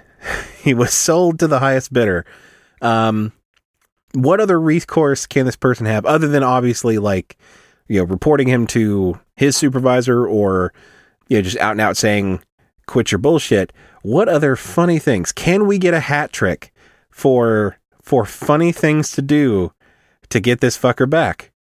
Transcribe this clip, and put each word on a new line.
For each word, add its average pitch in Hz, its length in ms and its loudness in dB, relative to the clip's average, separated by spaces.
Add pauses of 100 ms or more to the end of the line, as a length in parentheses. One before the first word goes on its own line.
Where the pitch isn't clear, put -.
(280)
<laughs> - 340 -12
he 143 120 0
was 123 200 0
sold 170 460 0
to 170 80 2
the 143 120 0
highest 135 320 -2
bidder. 107 340 0 (560)
Um, 113 500 0 (840)
what 139 260 2
other 190 220 2
recourse 156 640 0
can 131 200 0
this 127 100 -2
person 120 320 -2
have 107 180 -2
other 156 220 2
than 143 160 2
obviously, 123 560 0
like, 101 380 -4 (500)
you 104 120 0
know, 90 60 2
reporting 131 420 0
him 120 200 0
to 101 520 -2 (160)
his 139 220 2
supervisor 127 720 2
or, 95 440 0 (560)
you 120 100 2
know, 104 40 4
just 95 160 -6
out 107 140 0
and 107 100 -4
out 104 160 0
saying, 101 440 -2 (460)
"Quit - 240 -2
your 101 80 0
bullshit"? 131 540 0 (300)
What 156 260 0
other 147 260 0
funny 170 440 0
things? 104 320 -2
Can 202 360 0
we 202 100 0
get 180 160 0
a 160 60 0
hat 147 320 -4
trick - 400 -4 (380)
for, 113 680 0 (240)
for 120 240 0
funny 165 460 0
things 151 400 0
to - 100 -4
do 135 520 0 (560)
to 117 100 0
get 123 220 0
this 123 160 0
fucker 127 320 0
back? 147 420 -2 (120)